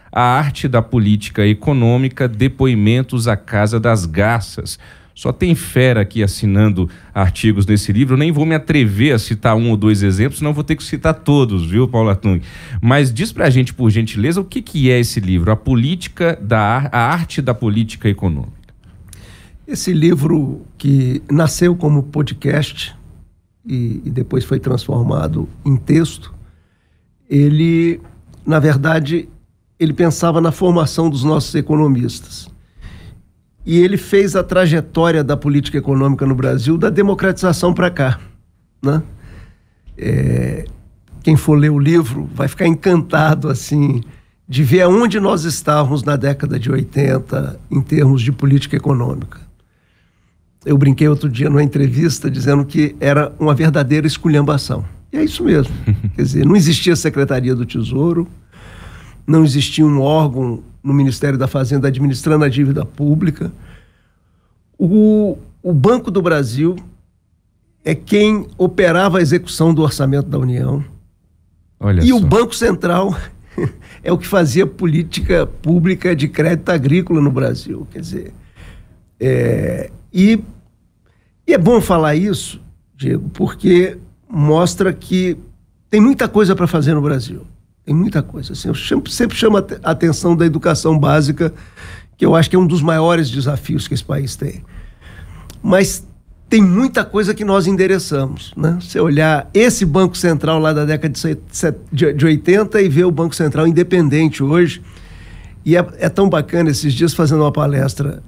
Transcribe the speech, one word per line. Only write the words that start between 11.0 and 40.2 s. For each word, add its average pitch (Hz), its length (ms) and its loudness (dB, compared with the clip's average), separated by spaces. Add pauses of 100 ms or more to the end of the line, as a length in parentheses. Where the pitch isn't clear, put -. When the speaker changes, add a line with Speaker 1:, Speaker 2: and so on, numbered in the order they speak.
Speaker 1:
todos, 113 560 0
viu, 113 200 2
Paulo 113 200 0
Artung? 95 320 0 (400)
Mas 131 320 2
diz 175 200 -6
pra 110 180 0
gente, 123 240 0
por 117 160 2
gentileza, 113 500 -2
o 190 40 -6
que - 180 -8
que 131 300 0
é 123 80 4
esse 117 180 -2
livro, 92 320 0
A 110 60 2
Política 160 840 -2
da 110 200 0
Ar-, 120 320 0
A 120 200 0
Arte 165 300 -4
da 127 100 -2
Política 110 560 -2
Econômica. 82 520 -4 (1080)
Speaker 2:
Esse - 260 -6
livro, 151 680 0 (140)
que 135 540 0
nasceu 165 460 2
como 147 260 0
podcast 143 920 -4 (680)
e, 120 400 -4
e - 60 -6
depois 127 340 -4
foi 147 140 -2
transformado 135 880 -2 (160)
em 139 120 2
texto, - 580 0 (920)
ele, 165 720 2 (440)
na 156 140 2
verdade, 151 680 0 (500)
ele 160 140 0
pensava 165 480 2
na 165 100 2
formação 165 580 0
dos 139 140 -2
nossos 151 320 -2
economistas. 151 960 -2 (1160)
E 165 140 0
ele 190 180 4
fez 196 380 0
a 185 80 0
trajetória 165 800 0
da 143 140 -2
política 143 420 -2
econômica 135 480 0
no 135 80 2
Brasil, 127 420 0
da 165 140 0
democratização 185 840 0
pra 143 200 -2
cá, 131 260 -2 (640)
né? 147 200 0 (920)
É, - 680 -4 (580)